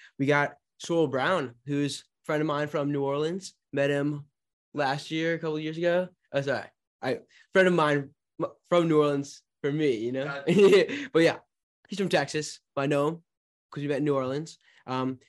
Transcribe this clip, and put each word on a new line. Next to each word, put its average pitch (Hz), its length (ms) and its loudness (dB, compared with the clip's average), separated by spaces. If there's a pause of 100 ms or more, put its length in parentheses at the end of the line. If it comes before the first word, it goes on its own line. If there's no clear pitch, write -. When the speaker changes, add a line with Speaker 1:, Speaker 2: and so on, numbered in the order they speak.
(200)
Speaker 1:
We 139 60 -2
got 143 320 2 (200)
Sewell 165 300 0
Brown, 135 480 -2 (100)
who's 143 360 -4
a - 240 -20
friend 151 160 -2
of 156 60 -2
mine 147 200 -2
from 147 240 -4
New 143 140 -2
Orleans. 156 480 -4 (180)
Met 139 200 0
him 143 340 -4 (480)
last 143 360 -2
year, 165 260 -2
a 156 40 -6
couple 160 160 -6
of 156 80 -6
years 160 140 -8
ago. 175 320 0 (240)
Oh, 139 80 0
sorry. 131 240 -4 (360)
I, 131 180 -2 (340)
friend 190 160 6
of 180 40 2
mine 147 360 2 (320)
m-, - 100 -4 (160)
from 170 220 4
New 151 100 6
Orleans 143 420 0 (200)
for 143 100 -2
me, 147 240 2
you 117 160 -4
know? 131 140 -4
Speaker 2:
Gotcha. 180 840 4
Speaker 1:
<laughs> - 60 -6
But 165 100 6
yeah, 160 140 2 (500)
he's 190 100 -10
from 190 120 -2
Texas. 151 500 -2 (160)
I 139 120 -2
know 143 200 2
him 170 140 -6 (500)
'cause 147 100 -10
we 143 80 -4
met 143 80 -2
in 147 80 -2
New 147 100 0
Orleans. 135 420 -6 (300)
Um, 127 420 -4